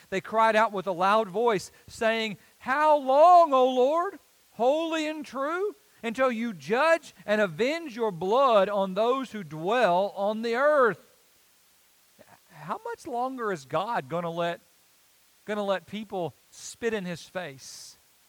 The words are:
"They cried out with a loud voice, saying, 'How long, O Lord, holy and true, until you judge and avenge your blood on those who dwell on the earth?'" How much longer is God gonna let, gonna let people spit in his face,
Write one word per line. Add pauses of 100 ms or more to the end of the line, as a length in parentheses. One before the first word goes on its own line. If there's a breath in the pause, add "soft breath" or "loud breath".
(120)
"They
cried
out
with
a
loud
voice, (160 soft breath)
saying, (220 soft breath)
'How
long,
O
Lord, (320)
holy
and
true, (280 soft breath)
until
you
judge (100)
and
avenge
your
blood
on
those
who
dwell
on
the
earth?'" (1500)
How
much
longer
is
God
gonna
let, (840)
gonna
let
people (160)
spit
in
his
face, (320)